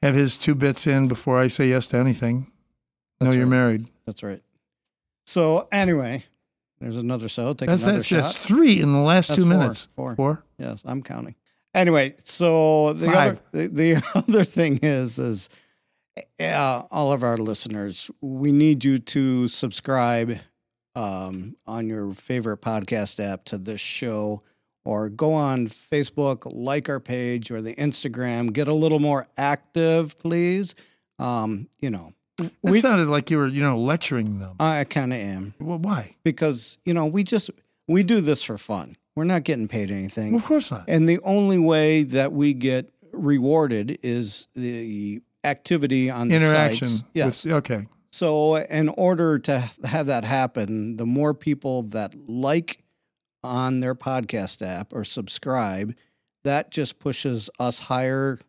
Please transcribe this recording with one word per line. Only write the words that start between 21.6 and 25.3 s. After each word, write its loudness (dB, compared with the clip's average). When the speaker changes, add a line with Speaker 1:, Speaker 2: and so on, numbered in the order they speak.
Speaker 2:
on -8
your -6
favorite -6
podcast -4
app -6
to -8
this -10
show, -6
or -4
go -2